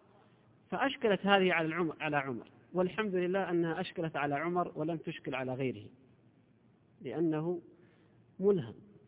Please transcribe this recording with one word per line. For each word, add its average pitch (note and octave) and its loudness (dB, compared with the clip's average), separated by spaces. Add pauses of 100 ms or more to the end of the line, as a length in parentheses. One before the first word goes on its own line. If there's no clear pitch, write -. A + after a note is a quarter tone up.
(720)
فأشكلت G#3+ 0
هذه F#3+ 6
على E3 2
العمر، D#3+ -2
على D3+ 0
عمر، C3+ -2 (260)
والحمد F#3 0
لله F3+ 0
أنها E3+ 2
أشكلت E3 -6
على C#3+ 0
عمر E3+ -2
ولم D#3+ -2
تشكل D#3 -8
على B2+ -4
غيره، A#2+ -4 (1160)
لأنه D#3 0 (800)
ملهم F3+ 4 (340)